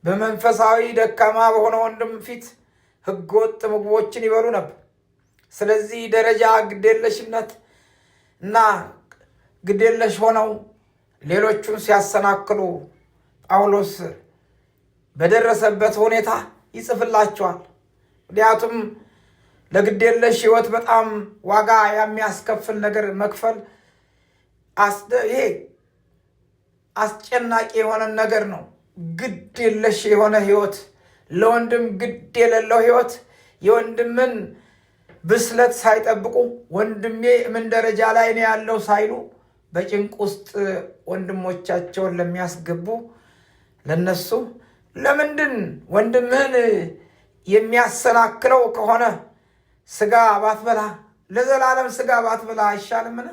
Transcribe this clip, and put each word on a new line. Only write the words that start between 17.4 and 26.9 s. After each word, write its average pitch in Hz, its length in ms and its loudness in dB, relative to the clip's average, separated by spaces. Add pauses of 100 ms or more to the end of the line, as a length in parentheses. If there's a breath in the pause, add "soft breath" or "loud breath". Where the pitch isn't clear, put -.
ምክንያቱም 220 440 2 (1000 soft breath)
ለግዴለሽ 226 680 2
ህይወት 226 300 4
በጣም 226 380 2 (380)
ዋጋ 208 260 0 (200)
የሚያስከፍል 214 880 -4
ነገር 208 340 -2
መክፈል 208 420 -4 (1200 soft breath)
አስደ-፣ 208 480 0
ይሄ 247 160 -2 (1600)